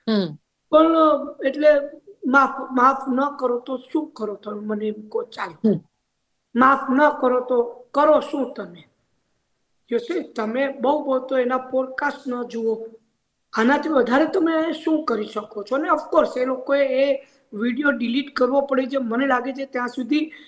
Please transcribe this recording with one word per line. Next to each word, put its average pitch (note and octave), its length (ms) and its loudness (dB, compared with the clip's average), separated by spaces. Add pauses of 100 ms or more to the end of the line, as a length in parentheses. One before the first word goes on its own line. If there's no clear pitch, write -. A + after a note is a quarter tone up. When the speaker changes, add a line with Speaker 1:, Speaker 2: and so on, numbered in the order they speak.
Speaker 1:
હમ. F#3+ 300 0 (320)
Speaker 2:
પણ, D#4+ 240 6
અ, D#4 420 2 (100)
એટલે D4 220 2 (580)
માફ, C4 240 4 (200)
માફ B3+ 380 2
ન C#4 280 0
કરો B3 220 -2
તો C4 180 -6
શું D4+ 340 -6
કરો G#3 240 -8
તમે? G#3 260 -10
મને G#3+ 260 -4
એમ G#3+ 220 -8
કહો, - 140 -4
ચાલો. F#3+ 460 -4
Speaker 1:
હમ. E3+ 120 2 (760)
Speaker 2:
માફ C4 340 4
ન D4 300 2
કરો B3+ 200 2
તો B3 220 0 (320)
કરો D4+ 260 6
શું C4+ 340 -6
તમે? F3 300 -14 (1080)
You A#3 80 0
see, E4+ 220 -6
તમે A#3+ 460 -4
બહુ, C#4 360 0
બહુ C4 220 -2
તો C4+ 120 0
એના B3+ 200 0
પોડકાસ્ટ C4 680 -4
ન B3 140 -4
જુઓ. A3+ 440 -4 (640)
આનાથી C#4+ 360 2
વધારે C4+ 360 2
તમે D#4+ 480 0 (120)
શું D#4 200 0
કરી G#3+ 220 -2
શકો G#3 360 -10
છો? B3 140 -4
અને D#4 120 -2
of D#4 280 -2
course C4+ 240 2
એ B3+ 40 0
લોકોએ C4+ 420 0
એ C4+ 380 0 (280)
વીડિયો A#3+ 380 0
ડિલીટ A#3+ 440 -2
કરવો B3+ 260 2
પડે C4+ 260 0
છે. C4+ 120 -4
મને A#3+ 280 0
લાગે B3+ 260 0
છે C4+ 120 -8
ત્યાં B3 240 -6
સુધી, C#4+ 440 -4 (160)